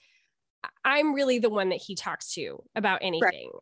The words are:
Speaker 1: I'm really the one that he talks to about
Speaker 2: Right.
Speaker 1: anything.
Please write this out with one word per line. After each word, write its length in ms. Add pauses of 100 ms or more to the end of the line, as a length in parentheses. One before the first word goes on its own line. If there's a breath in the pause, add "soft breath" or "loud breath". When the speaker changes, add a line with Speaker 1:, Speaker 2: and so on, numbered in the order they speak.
(840)
Speaker 1:
I'm 280
really 260
the 100
one 200
that 120
he 140
talks 400
to 280 (120)
about 260
Speaker 2:
Right. 60
Speaker 1:
anything. 440 (100)